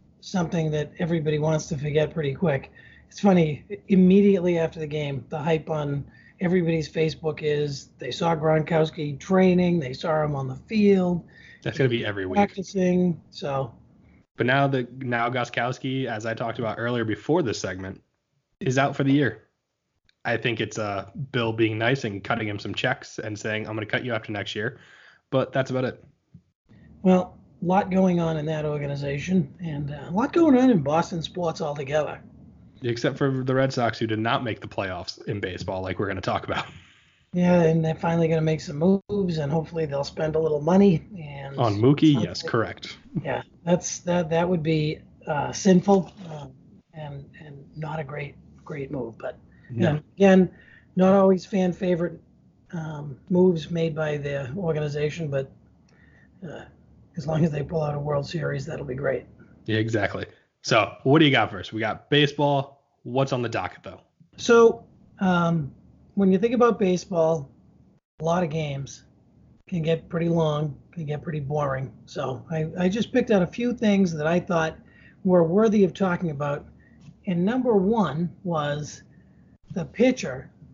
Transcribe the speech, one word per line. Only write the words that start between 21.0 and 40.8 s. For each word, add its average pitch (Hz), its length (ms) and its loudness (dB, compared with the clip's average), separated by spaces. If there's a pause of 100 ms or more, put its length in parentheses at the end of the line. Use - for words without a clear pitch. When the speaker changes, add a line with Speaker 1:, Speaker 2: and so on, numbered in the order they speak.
Speaker 2:
Bill 117 200 -2
being 110 280 0
nice 123 240 0
and 98 200 -6
cutting 113 240 -2
him 104 120 -6
some 98 160 -8
checks - 420 -6
and 107 200 -10
saying, 107 300 -6
"I'm 110 80 -8
gonna 107 120 -6
cut - 180 -4
you 123 80 -6
after 110 180 -6
next 101 240 -8
year." 110 240 -6 (520)
But 131 200 0
that's 131 200 -2
about 127 140 -2
it. - 180 -8 (960)
Speaker 1:
Well, 185 340 2 (260)
a 170 40 -6
lot 190 260 2
going 185 280 2
on 160 180 0
in 151 80 -6
that 156 200 -4
organization, 143 960 -2
and, 147 320 -6
uh, 143 160 -12
a - 40 -10
lot 233 220 0
going 320 240 6
on 262 120 6
in 196 140 4
Boston 165 400 0
sports 170 380 -4
altogether. 147 580 -4 (640)
Speaker 2:
Except 120 340 -2
for 135 260 0
the 131 120 0
Red 135 180 2
Sox, 117 260 0
who 120 80 -2
did 107 120 -2
not 120 240 0
make 110 160 -4
the - 80 -14
playoffs 92 600 -8
in 107 120 -4
baseball, 92 420 -6
like 92 180 -6
we're 104 80 -2
gonna 95 140 -6
talk 104 240 -2
about. - 200 -4 (680)
Speaker 1:
Yeah, 180 300 4
and 160 200 4
they're 160 120 -2
finally 165 320 0
gonna 160 140 2
make 156 200 0
some 180 480 2
moves, 190 300 -2
and 139 120 -4
hopefully 160 360 -2
they'll 139 160 -4
spend 156 320 -4
a 160 40 0
little 151 220 0
money. 180 400 6 (180)